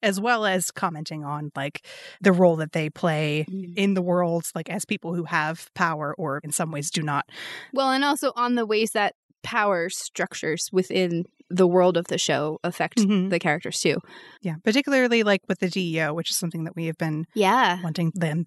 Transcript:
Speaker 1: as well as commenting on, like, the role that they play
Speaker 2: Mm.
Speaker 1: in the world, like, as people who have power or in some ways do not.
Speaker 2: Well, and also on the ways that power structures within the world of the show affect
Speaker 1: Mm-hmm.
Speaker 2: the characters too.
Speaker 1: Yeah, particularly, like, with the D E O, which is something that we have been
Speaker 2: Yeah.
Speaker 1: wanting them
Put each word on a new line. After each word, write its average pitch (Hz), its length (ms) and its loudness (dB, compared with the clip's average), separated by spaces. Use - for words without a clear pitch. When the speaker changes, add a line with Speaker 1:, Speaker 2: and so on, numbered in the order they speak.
Speaker 1:
as 196 180 0
well 226 240 2
as 185 240 0
commenting 156 540 -6
on, 147 320 -6
like, 143 320 -8
the 190 100 6
role 175 260 6
that 156 160 -4
they 156 140 0
play 151 600 0
Speaker 2:
Mm. 185 260 -10
Speaker 1:
in 202 200 2
the 185 80 0
world, 175 500 0
like, 165 160 -8
as 170 160 -6
people 180 300 -4
who 175 80 -2
have 156 500 -2
power 156 460 -2
or 147 240 -4
in 151 80 -10
some 160 180 -2
ways 143 220 -6
do 165 100 -2
not. 147 240 -2
Speaker 2:
Well, 262 160 2
and 269 160 2
also 285 300 0
on 240 180 0
the 233 140 2
ways 214 240 2
that 208 240 0
power 202 480 0
structures - 840 -4
within 180 520 2
the 180 180 6
world 180 300 6
of 175 100 0
the 135 100 -2
show 151 460 0
affect 165 340 -4
Speaker 1:
Mm-hmm. 196 320 2
Speaker 2:
the 175 100 2
characters 160 400 -2
too. 160 180 2
Speaker 1:
Yeah, 165 220 -4
particularly, 247 600 4
like, 202 240 4
with 185 120 -2
the 185 100 -2
D 170 280 -2
E 160 40 0
O, 151 120 0
which 165 180 -4
is - 60 -2
something 165 280 -4
that - 100 -10
we 165 100 -4
have 160 120 -4
been 160 360 -2
Speaker 2:
Yeah. 196 500 4
Speaker 1:
wanting 165 320 0
them 165 320 0